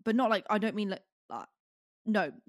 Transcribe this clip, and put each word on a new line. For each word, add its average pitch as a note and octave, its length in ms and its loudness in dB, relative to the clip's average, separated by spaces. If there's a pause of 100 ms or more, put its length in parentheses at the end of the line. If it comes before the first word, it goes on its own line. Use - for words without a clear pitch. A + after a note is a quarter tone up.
but A3 120 0
not, A#3+ 140 4
like, - 220 2
I G#3+ 80 4
don't G#3 160 -2
mean, G3+ 160 -2
like, - 140 -8 (260)
like, A2+ 160 -10 (580)
no, G3 260 2 (180)